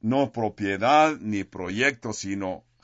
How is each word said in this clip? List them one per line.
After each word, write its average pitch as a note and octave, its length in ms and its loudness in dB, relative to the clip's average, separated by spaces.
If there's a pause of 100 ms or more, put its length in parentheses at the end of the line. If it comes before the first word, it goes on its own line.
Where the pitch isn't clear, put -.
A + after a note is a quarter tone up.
No C3+ 320 0
propiedad A2+ 880 2
ni G#2 240 -2
proyecto, A2 680 -4
sino G2 520 -6 (180)